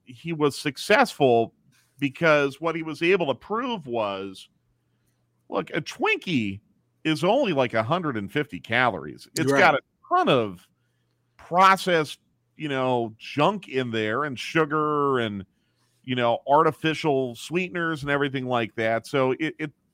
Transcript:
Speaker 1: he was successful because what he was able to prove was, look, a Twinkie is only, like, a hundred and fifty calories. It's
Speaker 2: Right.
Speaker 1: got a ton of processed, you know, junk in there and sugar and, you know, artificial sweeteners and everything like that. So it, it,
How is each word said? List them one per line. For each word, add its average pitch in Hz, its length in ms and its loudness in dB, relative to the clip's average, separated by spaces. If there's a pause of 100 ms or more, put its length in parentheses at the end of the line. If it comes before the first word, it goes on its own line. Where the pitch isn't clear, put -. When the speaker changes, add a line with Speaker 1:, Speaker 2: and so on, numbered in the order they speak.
Speaker 1:
he 160 300 -10
was 147 240 0
successful 135 960 2 (460)
because 143 600 2
what 160 160 -4
he 165 60 -6
was 160 220 -6
able 175 240 2
to 131 80 0
prove 220 500 -6
was, 101 640 -6 (1000)
look, - 280 -6
a 170 40 -2
Twinkie 160 800 -2 (440)
is 156 200 -2
only, 214 300 2
like, 127 220 0
a 110 80 2
hundred 151 340 -2
and 98 140 -6
fifty 139 280 -4
calories. 95 680 -2 (100)
It's 139 140 0
Speaker 2:
Right. 139 80 4
Speaker 1:
got 147 160 6
a 127 60 -2 (280)
ton 349 180 2
of 110 400 0 (680)
processed, 180 800 2 (400)
you 151 100 -8
know, 127 520 -2
junk 175 480 -2
in 131 240 -4
there 110 320 -2
and 135 160 -8
sugar 151 800 0
and, 104 260 -4 (580)
you 127 120 -4
know, 120 320 2
artificial 143 880 2
sweeteners 165 680 -6
and 143 80 -6
everything 139 380 -2
like 117 280 -2
that. 113 300 0
So 131 280 2
it, 156 260 -4
it, 151 120 -8 (220)